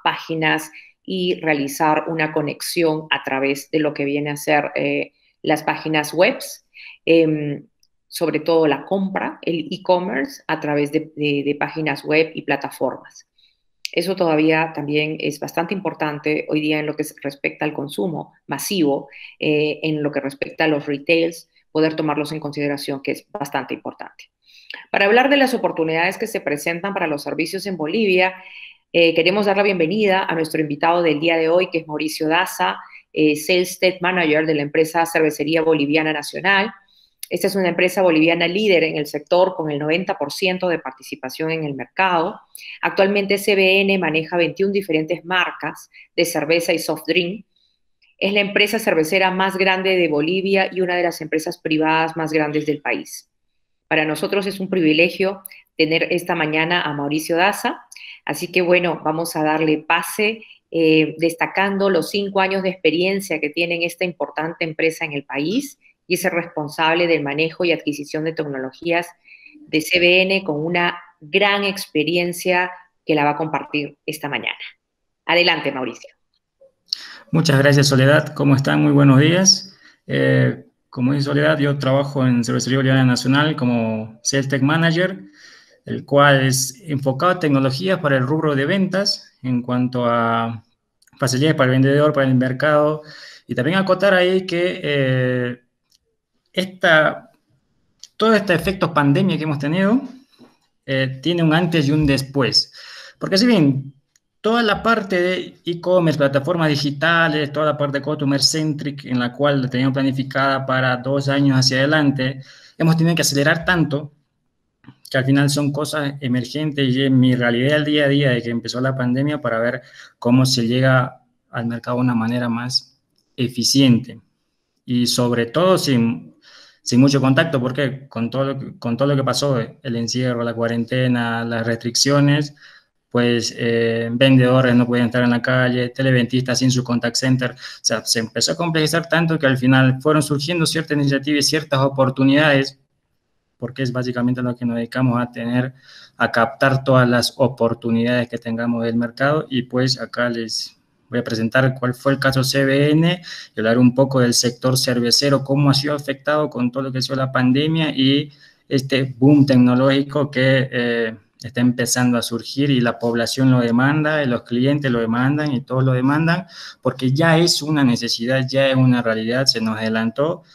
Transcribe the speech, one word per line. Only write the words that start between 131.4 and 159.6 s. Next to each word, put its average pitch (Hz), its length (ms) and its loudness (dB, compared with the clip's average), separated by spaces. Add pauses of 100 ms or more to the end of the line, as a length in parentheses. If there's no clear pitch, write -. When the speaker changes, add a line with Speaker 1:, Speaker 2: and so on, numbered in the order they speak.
Speaker 2:
las 117 220 -4
restricciones, 143 880 0 (560)
pues, 120 480 0
eh, 117 540 -2
vendedores 127 640 6
no 120 100 4
podían 120 200 0
estar 123 180 0
en 120 60 2
la 120 120 0
calle, 123 460 0
televentistas 127 720 0
sin 131 100 2
su 123 140 0
contact 117 320 -2
center, 127 340 0
o - 60 -18 (260)
sea, 110 220 -2
se - 160 -2
empezó 117 320 -4
a 160 40 -4
complejizar 165 520 -2
tanto 165 280 0
que 151 100 0
al 131 120 2
final 131 420 4
fueron 151 220 2
surgiendo 151 420 -2
ciertas 156 320 -2
iniciativas 139 480 0
y - 40 0
ciertas 151 320 -2
oportunidades, 135 1000 2 (800)
porque - 240 -8
es 127 100 -2
básicamente 123 500 -2
lo 123 140 -4
que 123 80 -8
nos 117 120 -2
dedicamos 120 440 0
a 120 100 -4
tener, 123 440 -4 (420)
a 120 140 0
captar 131 540 2
todas 127 240 6
las 120 280 0
oportunidades 117 920 0
que 117 100 -8
tengamos 117 460 -4
del 117 100 -2
mercado, 135 560 0
y 127 120 -2
pues 127 380 -2
acá 120 300 -4
les 113 460 -8 (320)
voy 120 100 -2
a 120 60 -2
presentar 120 500 0
cuál 123 200 -4
fue - 180 0
el 135 80 0
caso 131 240 2
C 139 200 0
B 139 280 4
N 165 280 2 (360)
y 107 40 -6
hablar 113 180 4
un 123 140 6
poco 135 280 2
del 120 140 2
sector 127 440 0
cervecero, 127 640 0
cómo 139 260 2
ha 139 60 6
sido 147 220 0
afectado 147 520 -2
con 123 220 -2
todo 135 140 -6
lo 131 80 -6
que 131 60 -4
ha 123 40 -2
sido 135 140 -4
la 131 160 -2
pandemia 143 580 2
y 139 400 0 (380)
este 135 500 -2
boom 139 260 8
tecnológico 135 840 4